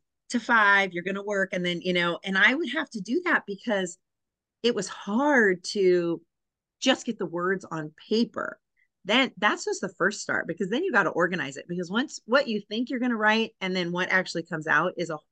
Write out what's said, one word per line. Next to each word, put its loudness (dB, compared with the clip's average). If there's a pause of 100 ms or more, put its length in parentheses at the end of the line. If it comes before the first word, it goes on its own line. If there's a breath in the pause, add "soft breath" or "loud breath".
(300)
to 0
five, 4
you're -6
gonna -4
work." -2
And -2
then, -2
you 0
know, 0
and -2
I 6
would -4
have -4
to -8
do -2
that 0
because -4 (640)
it 4
was -4
hard 2 (100)
to 2 (580)
just 2
get -6
the -4
words -2
on -8 (160)
paper. -2 (460)
Then 2
that's 0
just -4
the -4
first 0
start, -4
because -4
then -2
you -2
gotta 2
organize -2
it, -14
because -6
once -2
what 2
you -2
think -6
you're -4
gonna 0
write 2
and -2
then -2
what -2
actually 0
comes -6
out 2
is -4
a -6 (140)